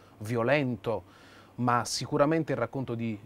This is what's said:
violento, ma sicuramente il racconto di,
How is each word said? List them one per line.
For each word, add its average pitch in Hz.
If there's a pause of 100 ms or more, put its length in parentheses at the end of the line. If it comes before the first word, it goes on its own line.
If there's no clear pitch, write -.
(180)
violento, 117 (540)
ma 120
sicuramente 147
il 127
racconto 120
di, 113